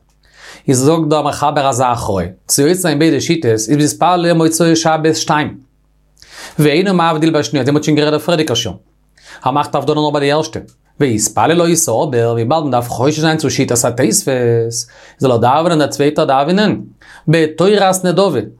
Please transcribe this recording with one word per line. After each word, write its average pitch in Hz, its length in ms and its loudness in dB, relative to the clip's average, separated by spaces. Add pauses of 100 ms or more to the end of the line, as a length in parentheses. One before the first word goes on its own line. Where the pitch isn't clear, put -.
(680)
איך 131 100 2
זאג 151 320 2
דער 151 120 2
מחבר, 143 460 -2
אז 127 140 0
ער 123 120 2
אחרונה. 98 340 -4 (200)
צו - 140 0
יוצא 180 280 2
אין 143 100 0
ביידע 156 220 2
שיטות, 165 300 0
איז 110 180 -2
מתפלל 165 640 0
מוצאי 165 420 2
שבת 160 400 0
שתיים. 151 420 -2 (1040)
ואינו 160 340 2
מבדיל 165 360 2
בשנייה, 147 360 -2
זה 143 60 2
מות 147 120 0
שוין 151 140 0
גרעדער 151 220 0
פרידיקער 156 360 -2
שוין. 92 200 -6 (680)
ער 131 100 0
מאכט 143 240 -2
אויף 139 100 -2
דאן 151 100 0
נאר 151 140 0
ביי 143 200 0
דער 147 80 2
ערשטער. 156 240 -4 (380)
ויתפלל 123 540 0
לא 170 160 2
יסער, 139 340 0
אבער 117 280 0
ווי 117 140 -2
באלד 156 180 0
מען 139 80 -4
דארף 120 180 -2
חושש 147 300 -2
זיין 160 180 0
צו 143 120 -2
שיטת 120 360 0
התוספות, 135 480 -2 (840)
זאל 131 140 0
ער 120 60 2
דאוונען, 151 420 2
דער 143 80 0
צווייטער 147 380 0
דאוונען. 147 560 0 (460)
בתורת 185 760 2
נדבה. 180 360 0 (200)